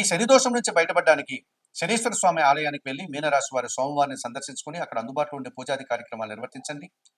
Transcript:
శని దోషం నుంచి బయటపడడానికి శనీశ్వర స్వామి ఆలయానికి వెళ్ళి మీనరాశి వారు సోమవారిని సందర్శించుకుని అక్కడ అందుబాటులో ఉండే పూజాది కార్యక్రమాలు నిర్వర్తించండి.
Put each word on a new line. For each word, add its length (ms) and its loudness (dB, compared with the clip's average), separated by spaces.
శని 220 2
దోషం 260 6
నుంచి 220 -2
బయటపడడానికి 600 4
శనీశ్వర 380 -2
స్వామి 280 2
ఆలయానికి 460 2
వెళ్ళి 180 -6
మీనరాశి 480 0
వారు 140 -2
సోమవారిని 500 -2
సందర్శించుకుని 640 -12
అక్కడ 200 -8
అందుబాటులో 380 -4
ఉండే 120 -10
పూజాది 340 -6
కార్యక్రమాలు 480 -8
నిర్వర్తించండి. 560 -12